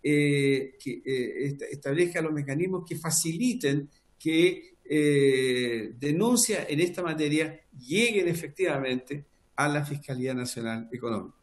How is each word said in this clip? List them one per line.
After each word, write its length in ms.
eh, 760
que, 280
eh, 400
est-, 160
establezca 600
los 120
mecanismos 520
que 120
faciliten 920
que, 540
eh, 1120
denuncias 720
en 140
esta 200
materia 600
lleguen 480
efectivamente 1000
a 140
la 160
Fiscalía 480
Nacional 580
Económica. 520